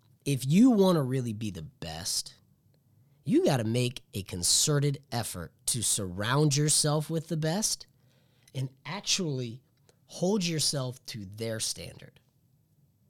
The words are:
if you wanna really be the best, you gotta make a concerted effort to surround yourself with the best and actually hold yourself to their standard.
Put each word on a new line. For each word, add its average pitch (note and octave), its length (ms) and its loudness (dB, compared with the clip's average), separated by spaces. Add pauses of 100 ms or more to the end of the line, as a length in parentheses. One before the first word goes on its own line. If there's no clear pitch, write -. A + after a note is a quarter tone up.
(260)
if C3+ 180 0
you G3 280 8
wanna F#3 320 6
really B2 300 -2
be G#2+ 180 -4
the F2 100 -10
best, - 720 -8 (880)
you D#4 220 2
gotta C3 180 4
make A#2+ 380 0 (140)
a G2 80 -6
concerted C#3+ 760 0 (120)
effort F#2+ 400 -6 (160)
to A2+ 160 -2
surround A#2 720 0
yourself D3+ 540 0
with D#3+ 160 -4
the E3 100 -4
best D#3+ 480 -2 (680)
and C3+ 140 -4 (180)
actually C#3 760 -4 (460)
hold F#3 360 0
yourself D3 600 -2
to G2+ 220 -12 (100)
their A2+ 220 -4
standard. - 600 -10 (920)